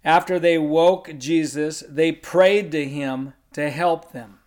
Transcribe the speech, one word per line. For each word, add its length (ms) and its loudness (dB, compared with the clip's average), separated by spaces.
After 380 2
they 180 2
woke 600 2
Jesus, 720 -4
they 240 0
prayed 580 2
to 140 -4
him 480 -8
to 180 -6
help 440 -2
them. 340 -18